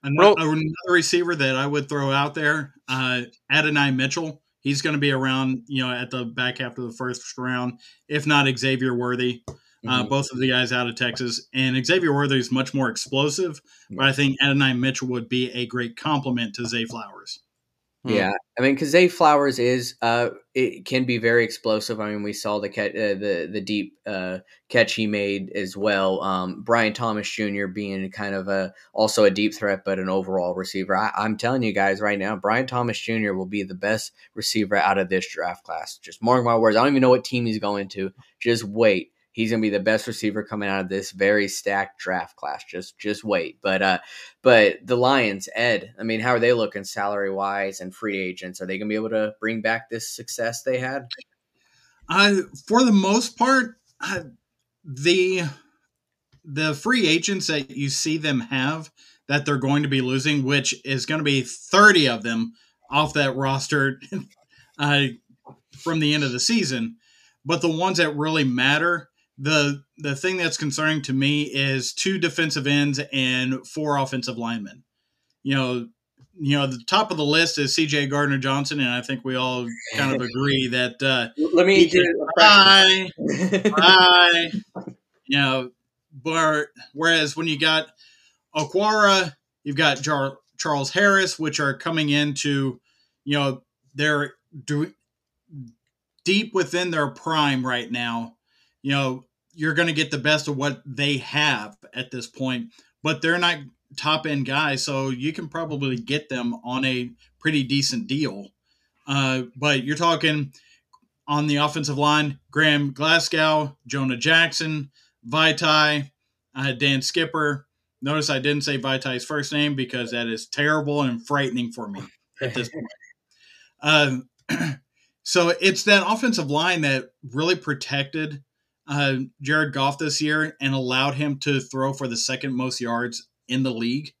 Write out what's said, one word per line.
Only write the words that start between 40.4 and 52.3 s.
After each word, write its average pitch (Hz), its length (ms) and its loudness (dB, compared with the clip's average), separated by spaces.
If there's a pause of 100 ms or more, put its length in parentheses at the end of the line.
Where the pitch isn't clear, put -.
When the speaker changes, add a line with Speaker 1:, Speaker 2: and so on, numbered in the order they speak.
Speaker 3:
coming 104 280 -8
out 98 100 -2
of 92 80 -6
this 95 220 -6
very 101 360 2
stacked 98 540 -4
draft 90 360 -6
class. 71 280 -10
Just, - 340 -12
just 104 240 -6
wait. 95 380 -2
But, 95 220 0
uh, 92 160 2 (420)
but 107 420 6
the 123 140 0
Lions, 120 580 2
Ed, 113 460 -2
I 107 40 -8
mean, 113 160 -2
how 123 100 0
are 120 80 2
they 120 160 4
looking 104 300 -4
salary-wise 98 960 -4
and 92 140 -12
free 101 240 -6
agents? 92 440 -8
Are 92 40 -8
they 95 120 -6
gonna 107 100 -6
be 107 60 -2
able 110 160 -4
to 107 280 -2
bring 110 220 -4
back 113 300 -4
this 113 180 -10
success 117 540 -8
they 127 160 -2
had? 127 300 -8 (1000)
Speaker 1:
Uh, 196 360 4 (220)